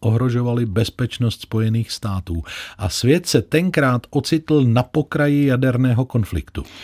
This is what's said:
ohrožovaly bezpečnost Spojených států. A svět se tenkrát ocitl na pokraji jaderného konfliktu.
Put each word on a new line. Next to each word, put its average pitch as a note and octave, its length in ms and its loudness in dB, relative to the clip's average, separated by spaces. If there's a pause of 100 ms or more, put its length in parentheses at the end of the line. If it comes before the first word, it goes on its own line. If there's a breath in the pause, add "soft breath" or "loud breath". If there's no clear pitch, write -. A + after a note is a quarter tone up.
ohrožovaly A#2+ 680 0
bezpečnost A2+ 720 -2
Spojených A2 520 -2
států. F2+ 500 -6 (360 loud breath)
A G2 100 -4
svět D3+ 380 0
se A#2+ 160 2
tenkrát D3+ 680 0
ocitl D3+ 540 0
na A#2+ 180 4
pokraji C#3+ 640 0
jaderného B2+ 580 2
konfliktu. F#2+ 580 -4 (220 loud breath)